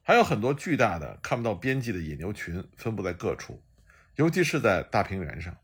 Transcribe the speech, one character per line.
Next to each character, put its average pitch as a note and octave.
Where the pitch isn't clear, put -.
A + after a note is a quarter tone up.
还 G3+
有 A#3+
很 B2
多 B2+
巨 C#3+
大 G#2+
的 -
看 C3
不 A#2+
到 A2+
边 C3
际 A#2
的 F2+
野 D#2
牛 E2
群 F2
分 A2+
布 F#2+
在 F#2
各 E2+
处， -
尤 D#3+
其 F3
是 D3+
在 G2
大 G#2
平 F#2+
原 D#2+
上。 F2